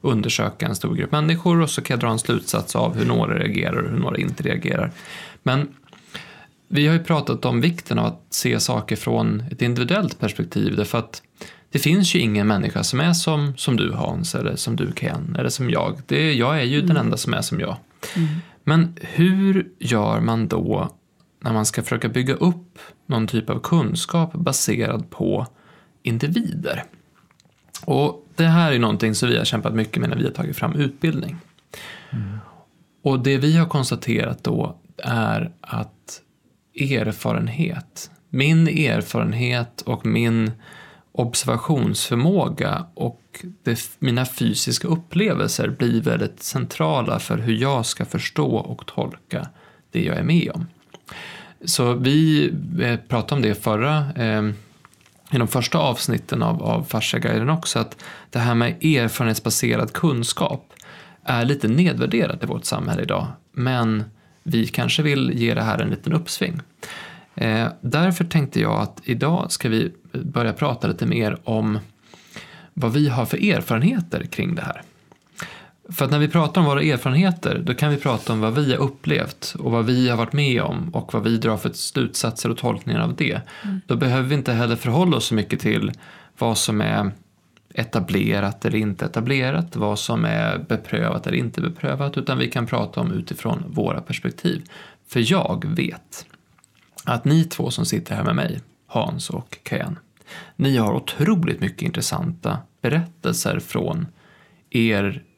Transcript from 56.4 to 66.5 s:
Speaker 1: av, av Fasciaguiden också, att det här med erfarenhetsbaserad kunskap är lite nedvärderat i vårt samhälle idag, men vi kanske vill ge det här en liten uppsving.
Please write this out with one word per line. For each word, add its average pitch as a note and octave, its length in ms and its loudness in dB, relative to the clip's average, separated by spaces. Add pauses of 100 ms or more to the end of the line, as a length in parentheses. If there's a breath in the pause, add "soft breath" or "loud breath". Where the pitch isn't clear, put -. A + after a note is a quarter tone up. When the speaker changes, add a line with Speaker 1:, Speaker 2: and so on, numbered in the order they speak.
Speaker 1:
av, A2+ 200 0
av A2+ 220 0
Fasciaguiden A#2 680 0
också, - 280 0
att - 180 -2 (340 loud breath)
det - 80 -2
här A#2+ 160 2
med A#2 300 2
erfarenhetsbaserad A#2 1080 2
kunskap C3+ 800 -2 (520 loud breath)
är A#2+ 200 0
lite C#3+ 240 0
nedvärderat E3 720 2
i - 40 -4
vårt - 180 -4
samhälle F2+ 380 -2
idag, F#2 240 0 (260)
men A#2+ 520 0 (380 soft breath)
vi A2+ 240 0
kanske B2 360 0
vill C#3 320 2
ge A#2 200 2
det A2+ 80 0
här A2 160 0
en G#2+ 120 0
liten C#3 220 -2
uppsving. E3+ 480 -2 (720 loud breath)